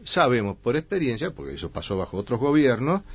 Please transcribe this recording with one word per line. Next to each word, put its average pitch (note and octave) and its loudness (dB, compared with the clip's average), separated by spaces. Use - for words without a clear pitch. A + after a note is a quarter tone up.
sabemos A#2+ 2
por A#2+ 0
experiencia, D#3 -2
porque C#2 -10
eso C#2+ -8
pasó F#2+ -6
bajo F#2 -4
otros A2 -4
gobiernos, C#3+ 2